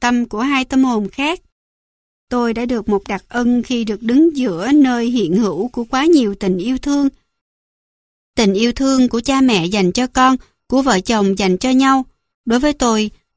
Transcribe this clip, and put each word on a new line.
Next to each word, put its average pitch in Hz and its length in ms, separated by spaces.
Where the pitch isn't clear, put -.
tâm 240 280
của 214 120
hai 262 240
tâm 262 200
hồn 220 240
khác. 302 320
Tôi 240 260
đã 233 120
được 240 220
một 196 200
đặc 202 200
ân 240 340
khi 240 220
được 214 180
đứng 285 340
giữa 220 360
nơi 254 340
hiện 208 300
hữu 202 320
của 240 160
quá 262 200
nhiều 269 300
tình 190 240
yêu 247 200
thương. 285 300
Tình 190 180
yêu 226 180
thương 262 360
của 233 120
cha 269 200
mẹ 220 260
dành 185 260
cho 247 140
con, 254 300
của 262 160
vợ 233 180
chồng 196 380
dành 185 200
cho 254 120
nhau. 269 340
Đối 240 160
với 196 120
tôi, 220 380